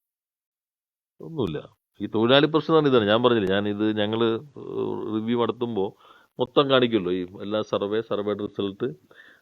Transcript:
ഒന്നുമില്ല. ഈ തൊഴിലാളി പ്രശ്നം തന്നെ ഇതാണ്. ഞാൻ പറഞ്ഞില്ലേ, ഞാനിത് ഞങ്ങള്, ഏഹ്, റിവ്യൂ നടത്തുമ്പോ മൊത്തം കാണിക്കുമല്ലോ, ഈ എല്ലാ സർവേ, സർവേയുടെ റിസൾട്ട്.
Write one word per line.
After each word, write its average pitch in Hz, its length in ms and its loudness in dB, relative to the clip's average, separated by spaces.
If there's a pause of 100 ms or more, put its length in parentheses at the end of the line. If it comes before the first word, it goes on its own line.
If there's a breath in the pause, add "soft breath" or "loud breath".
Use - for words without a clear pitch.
(1200)
ഒന്നുമില്ല. 131 640 -8 (160)
ഈ 101 60 -8
തൊഴിലാളി 123 400 4
പ്രശ്നം 156 320 2
തന്നെ 147 120 2
ഇതാണ്. 120 140 4
ഞാൻ 107 180 4
പറഞ്ഞില്ലേ, 110 320 4
ഞാനിത് 104 420 0
ഞങ്ങള്, 110 380 0
ഏഹ്, 107 800 -8
റിവ്യൂ 117 280 0
നടത്തുമ്പോ 113 540 -4 (420 soft breath)
മൊത്തം 135 320 2
കാണിക്കുമല്ലോ, 113 420 4
ഈ 92 140 -4 (160)
എല്ലാ 104 200 -2
സർവേ, 104 380 -2
സർവേയുടെ 104 420 -4
റിസൾട്ട്. 101 520 -6 (480 soft breath)